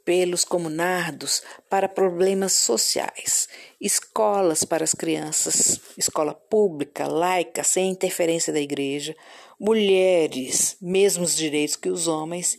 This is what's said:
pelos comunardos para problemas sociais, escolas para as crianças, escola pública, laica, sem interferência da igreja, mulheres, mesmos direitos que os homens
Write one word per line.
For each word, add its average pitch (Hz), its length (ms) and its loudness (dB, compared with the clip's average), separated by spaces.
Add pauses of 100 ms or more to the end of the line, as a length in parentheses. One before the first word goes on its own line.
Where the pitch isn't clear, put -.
pelos 180 400 2
comunardos 170 960 -2 (280)
para 196 200 2
problemas 190 640 0
sociais, - 960 0 (320)
escolas 196 800 0
para 160 200 -2
as 156 100 0
crianças, 156 880 -2 (160)
escola 151 380 -2
pública, 151 720 -2
laica, 165 560 0
sem 190 260 2
interferência 170 640 -2
da 151 80 0
igreja, 143 520 -4 (460)
mulheres, 185 1200 2
mesmos 185 560 2
direitos 151 400 0
que - 140 -4
os 175 180 -2
homens 165 520 -4